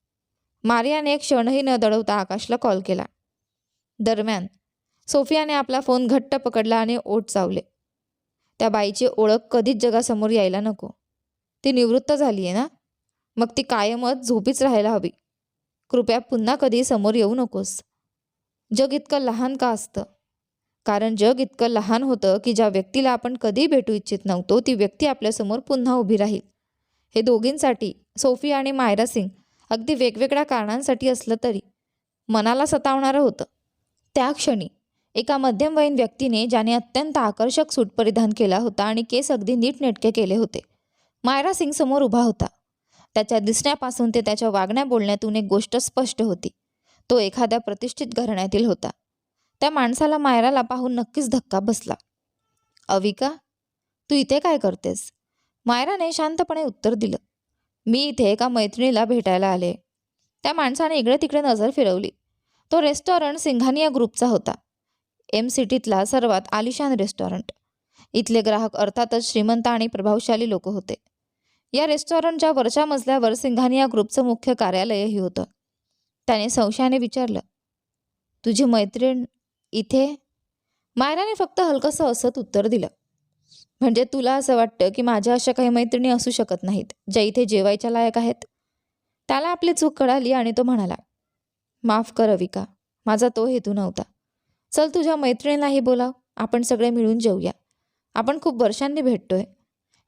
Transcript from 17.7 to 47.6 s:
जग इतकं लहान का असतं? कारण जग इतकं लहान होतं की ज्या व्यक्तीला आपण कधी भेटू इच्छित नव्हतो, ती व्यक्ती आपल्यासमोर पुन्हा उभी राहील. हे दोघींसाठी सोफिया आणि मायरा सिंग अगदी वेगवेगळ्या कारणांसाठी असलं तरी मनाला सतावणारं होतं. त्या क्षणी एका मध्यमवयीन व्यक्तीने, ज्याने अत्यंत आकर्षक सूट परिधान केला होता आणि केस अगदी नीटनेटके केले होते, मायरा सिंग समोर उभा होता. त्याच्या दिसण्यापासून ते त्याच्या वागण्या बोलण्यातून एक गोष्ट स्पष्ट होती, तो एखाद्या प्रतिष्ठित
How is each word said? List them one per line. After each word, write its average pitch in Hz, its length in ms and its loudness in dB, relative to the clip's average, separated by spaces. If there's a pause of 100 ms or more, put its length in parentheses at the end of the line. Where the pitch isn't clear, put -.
जग 262 160 2
इतकं 294 260 -2
लहान 254 380 -2
का 254 120 0
असतं? - 340 -6 (840)
कारण 220 300 0
जग 240 240 4
इतकं 254 260 -2
लहान 226 360 0
होतं 208 420 2
की 240 80 2
ज्या 214 160 4
व्यक्तीला 202 420 0
आपण 247 260 -4
कधी 233 300 0
भेटू 269 260 2
इच्छित 202 320 -4
नव्हतो, 196 360 0
ती 254 140 0
व्यक्ती 208 320 0
आपल्यासमोर 220 520 -2
पुन्हा 254 360 -2
उभी 220 220 2
राहील. 208 240 0 (720)
हे 220 60 2
दोघींसाठी 240 720 0 (260)
सोफिया 277 400 0
आणि 269 120 -2
मायरा 240 360 2
सिंग 196 220 -2 (420)
अगदी 226 240 -2
वेगवेगळ्या 262 500 0
कारणांसाठी 254 640 -2
असलं 233 340 -2
तरी 220 180 -2 (680)
मनाला 226 380 2
सतावणारं 269 520 0
होतं. 269 260 2 (680)
त्या 269 180 2
क्षणी 226 360 -2 (460)
एका 262 240 0
मध्यमवयीन 294 560 2
व्यक्तीने, 240 520 0
ज्याने 226 260 2
अत्यंत 262 440 -2
आकर्षक 254 560 0
सूट 220 160 0
परिधान 220 480 0
केला 202 220 2
होता 214 260 -2
आणि 220 260 -2
केस 269 220 -2
अगदी 226 220 -2
नीटनेटके 247 560 0
केले 208 260 0
होते, - 240 -2 (640)
मायरा 277 280 0
सिंग 302 200 -2
समोर 277 300 2
उभा 240 200 2
होता. 226 240 0 (680)
त्याच्या 220 240 0
दिसण्यापासून 240 760 -2
ते 233 60 2
त्याच्या 220 300 -2
वागण्या 196 340 0
बोलण्यातून 214 520 -2
एक 220 80 -2
गोष्ट 196 320 0
स्पष्ट 254 460 -2
होती, 196 260 -4 (640)
तो 247 80 4
एखाद्या 226 400 0
प्रतिष्ठित 240 480 -8